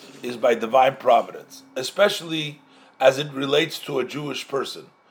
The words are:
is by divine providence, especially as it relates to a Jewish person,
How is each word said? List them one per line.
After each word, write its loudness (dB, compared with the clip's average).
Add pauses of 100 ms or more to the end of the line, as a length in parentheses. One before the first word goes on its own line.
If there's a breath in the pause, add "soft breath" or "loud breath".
(240 loud breath)
is -6
by 2
divine 2
providence, 0 (140)
especially -2 (400 soft breath)
as 6
it -6
relates 0
to -6
a 0
Jewish -10
person, -8 (240 soft breath)